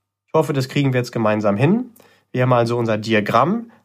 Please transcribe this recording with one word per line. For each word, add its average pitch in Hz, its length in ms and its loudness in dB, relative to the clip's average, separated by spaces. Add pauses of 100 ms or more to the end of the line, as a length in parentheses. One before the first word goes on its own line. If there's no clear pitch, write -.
(280)
Ich - 60 -16
hoffe, 156 200 2
das 131 140 -2
kriegen 139 260 0
wir 127 60 0
jetzt 120 120 -6
gemeinsam 107 440 0
hin. 185 360 0 (400)
Wir 127 120 -2
haben 127 100 2
also 120 240 2
unser 113 200 -2
Diagramm, 110 720 0 (140)